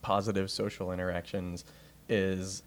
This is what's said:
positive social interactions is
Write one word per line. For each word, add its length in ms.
positive 480
social 420
interactions 720
is 580